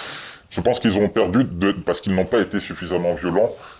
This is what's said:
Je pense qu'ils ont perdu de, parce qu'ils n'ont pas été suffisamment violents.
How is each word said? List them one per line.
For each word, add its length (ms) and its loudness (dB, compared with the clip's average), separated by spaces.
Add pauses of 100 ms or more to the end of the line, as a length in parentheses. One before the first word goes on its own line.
(520)
Je 80 -4
pense 200 2
qu'ils 180 2
ont 100 4
perdu 360 2
de, 260 0
parce 300 -2
qu'ils 120 -2
n'ont 120 2
pas 160 2
été 180 -2
suffisamment 560 -2
violents. 380 0 (280)